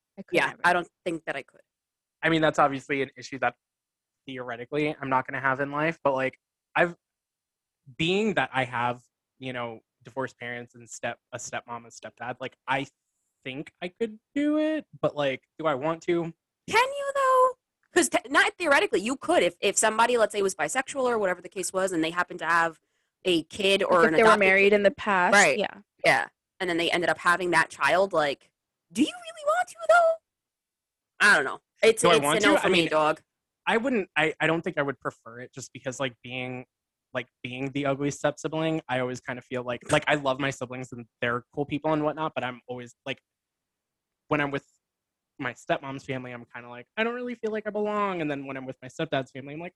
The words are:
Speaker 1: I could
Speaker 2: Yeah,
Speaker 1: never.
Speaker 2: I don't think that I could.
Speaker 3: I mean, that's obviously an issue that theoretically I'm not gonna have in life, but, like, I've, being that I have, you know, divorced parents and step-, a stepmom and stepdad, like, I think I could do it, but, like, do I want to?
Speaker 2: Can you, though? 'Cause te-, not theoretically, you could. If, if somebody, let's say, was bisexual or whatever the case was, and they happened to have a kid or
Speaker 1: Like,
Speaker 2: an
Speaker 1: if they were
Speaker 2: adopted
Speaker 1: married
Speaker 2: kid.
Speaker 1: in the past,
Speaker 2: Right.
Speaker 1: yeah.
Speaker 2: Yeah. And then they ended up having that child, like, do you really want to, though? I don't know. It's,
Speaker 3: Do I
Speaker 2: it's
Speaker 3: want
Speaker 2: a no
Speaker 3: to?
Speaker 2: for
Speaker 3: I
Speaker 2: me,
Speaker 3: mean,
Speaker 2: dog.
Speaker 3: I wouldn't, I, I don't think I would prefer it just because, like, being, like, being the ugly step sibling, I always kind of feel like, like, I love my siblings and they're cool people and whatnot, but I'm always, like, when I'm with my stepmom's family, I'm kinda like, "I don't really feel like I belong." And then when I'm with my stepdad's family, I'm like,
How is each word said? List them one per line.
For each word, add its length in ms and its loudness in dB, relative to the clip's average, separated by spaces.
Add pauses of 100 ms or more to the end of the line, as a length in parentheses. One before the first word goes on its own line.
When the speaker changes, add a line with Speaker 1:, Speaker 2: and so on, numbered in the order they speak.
(180)
Speaker 1:
I 40 -14
could 140 -2
Speaker 2:
Yeah, 120 4
Speaker 1:
never. 160 -14
Speaker 2:
I 80 6
don't 160 0 (160)
think 200 -6
that 120 -6
I 60 -10
could. 180 -20 (640)
Speaker 3:
I 60 2
mean, 140 4
that's 160 2
obviously 440 2
an 140 -6
issue 240 -12
that 160 -2 (680)
theoretically 760 -6
I'm 100 -6
not 160 0
gonna 140 -8
have 200 0
in 120 -4
life, 320 -2
but, 100 2
like, 240 -2 (380)
I've, 200 2 (1000)
being 380 0
that 180 0
I 120 0
have, 380 -4 (360)
you 140 -10
know, 280 -8 (240)
divorced 340 -8
parents 360 -12
and 140 -20
step-, 300 -8 (140)
a 60 -10
stepmom 460 -10
and 80 -20
stepdad, 480 -12
like, 160 -10 (120)
I 180 -2 (580)
think 280 -12 (100)
I 60 -6
could 320 -8 (140)
do 240 0
it, 280 -2 (140)
but, 160 -2
like, 260 -2 (160)
do 80 -2
I 80 2
want 300 -4
to? 280 0 (380)
Speaker 2:
Can 220 4
you, 220 -6
though? 360 4 (420)
'Cause 160 4
te-, 220 -4
not 260 2
theoretically, 440 2
you 160 -4
could. 260 2
If, 180 2
if 160 0
somebody, 400 2
let's 160 4
say, 80 -2
was 140 0
bisexual 500 -4
or 140 0
whatever 240 -2
the 60 -14
case 240 -8
was, 200 0
and 100 0
they 80 0
happened 280 -4
to 80 -8
have 320 2 (460)
a 200 2
kid 380 0
or 160 4
Speaker 1:
Like, 100 6
Speaker 2:
an 60 -2
Speaker 1:
if 40 0
they 40 6
were 60 6
Speaker 2:
adopted 120 6
Speaker 1:
married 300 6
Speaker 2:
kid. 60 6
Speaker 1:
in 80 2
the 80 6
past, 420 0
Speaker 2:
Right. 240 6
Speaker 1:
yeah. 200 -4 (260)
Speaker 2:
Yeah. 240 2 (320)
And 100 -4
then 80 -2
they 120 0
ended 200 0
up 80 0
having 320 0
that 200 2
child, 420 2
like, 380 -2 (420)
do 100 0
you 100 0
really 340 -14
want 220 0
to, 80 -20 (120)
though? 240 6 (1080)
I 140 6
don't 100 4
know. 160 -6 (220)
It's, 200 4
Speaker 3:
Do 80 6
I 60 8
Speaker 2:
it's 80 2
Speaker 3:
want 140 2
Speaker 2:
a 80 2
no 80 6
Speaker 3:
to? 60 4
Speaker 2:
for 60 0
Speaker 3:
I 40 4
Speaker 2:
me, 120 4
Speaker 3:
mean, 60 0
Speaker 2:
dog. 320 2 (460)
Speaker 3:
I 100 2
wouldn't, 400 0
I, 240 0
I 60 0
don't 160 0
think 160 -8
I 40 2
would 180 -4
prefer 400 -12
it 120 -16
just 200 -16
because, 280 -10
like, 220 -4
being, 420 -10 (480)
like, 160 -6 (140)
being 300 -8
the 140 -2
ugly 260 -2
step 260 -4
sibling, 500 -2
I 120 -2
always 200 -6
kind 180 -10
of 60 -18
feel 200 -6
like, 280 -8
like, 140 4
I 80 2
love 260 0
my 100 -2
siblings 420 -8
and 120 -14 (160)
they're 240 -2 (100)
cool 120 -4
people 260 -2
and 120 0
whatnot, 300 -4
but 100 -4
I'm 240 -8
always, 260 -12 (100)
like, 160 -8 (1080)
when 120 2
I'm 100 0
with 140 -4 (760)
my 160 -4
stepmom's 500 -6
family, 260 -8
I'm 140 -14 (100)
kinda 140 -16
like, 180 -16 (100)
"I 60 -2
don't 120 -2
really 200 -8
feel 160 -6
like 160 -6
I 40 -8
belong." 500 -2
And 100 -2
then 160 -6
when 100 -8
I'm 100 -10
with 140 -10
my 80 -16
stepdad's 440 -4
family, 220 -14
I'm 60 -12
like, 160 -12